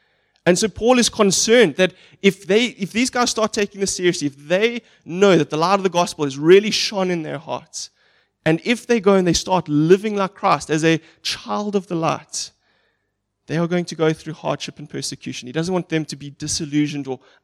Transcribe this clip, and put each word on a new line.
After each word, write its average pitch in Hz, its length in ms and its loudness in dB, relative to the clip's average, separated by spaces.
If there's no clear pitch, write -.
And 180 100 6
so 220 120 0
Paul 240 320 2
is 214 80 2
concerned 214 640 4
that 185 180 0
if 185 240 0
they, 220 200 2
if 180 260 -8
these 240 180 0
guys 247 200 -2
start 220 220 -2
taking 202 280 -4
this 196 160 -4
seriously, 175 320 0
if 135 80 -16
they 196 460 -2
know 185 340 4
that 143 120 -2
the 151 60 -4
light 175 180 0
of 196 80 -2
the 190 60 2
gospel 170 360 -2
has 139 140 -4
really 190 320 6
shone 190 400 -2
in 170 120 -4
their 147 160 -10
hearts, - 520 -12
and 160 160 2
if 233 240 -2
they 233 140 0
go 196 140 4
and 185 120 2
they 170 60 2
start 175 380 -2
living 196 460 2
like 190 180 -4
Christ 170 340 -2
as 156 160 0
a 160 160 2
child 208 520 -6
of 185 120 -2
the 180 80 -8
light, - 560 -6
they 143 100 -6
are 170 100 -2
going 175 200 -2
to - 80 -12
go 160 180 0
through 156 220 -10
hardship - 440 -8
and 147 100 -16
persecution. 135 580 -12
He 123 60 -14
doesn't 165 200 -4
want 180 160 -4
them 160 160 -2
to - 100 -14
be 143 140 -14
disillusioned 147 800 -4
or 131 140 -8